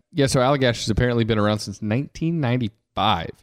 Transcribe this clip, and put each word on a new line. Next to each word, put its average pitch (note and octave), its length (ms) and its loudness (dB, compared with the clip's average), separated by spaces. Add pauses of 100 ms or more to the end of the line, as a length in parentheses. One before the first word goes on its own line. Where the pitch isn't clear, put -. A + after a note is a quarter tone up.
(120)
Yeah, C#3+ 140 2
so C3+ 140 2
Allagash C3 400 2
has - 100 -4
apparently A#2+ 340 2
been A2 140 0
around G#2 220 2
since - 200 -10
nineteen D3 600 -2
ninety-five. G#2+ 920 -2 (120)